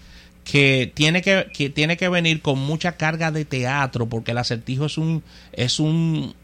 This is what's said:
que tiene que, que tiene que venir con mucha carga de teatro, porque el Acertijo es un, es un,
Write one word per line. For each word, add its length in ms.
que 500
tiene 280
que, 340
que 140
tiene 280
que 120
venir 320
con 160
mucha 400
carga 340
de 140
teatro, 600
porque 240
el 80
Acertijo 480
es 100
un, 260
es 260
un, 640